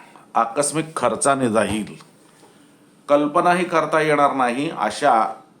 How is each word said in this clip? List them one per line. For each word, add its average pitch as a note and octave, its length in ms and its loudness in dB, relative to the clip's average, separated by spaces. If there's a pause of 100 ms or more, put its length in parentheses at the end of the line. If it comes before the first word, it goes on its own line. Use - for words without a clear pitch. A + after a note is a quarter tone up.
(340)
आकस्मिक D3 640 -2
खर्चाने B2 540 0
जाईल. G#2 460 -2 (1120)
कल्पनाही E3 580 2
करता D#3 360 0
येणार C#3+ 320 2
नाही C3 360 -2
अशा A2 640 0 (260)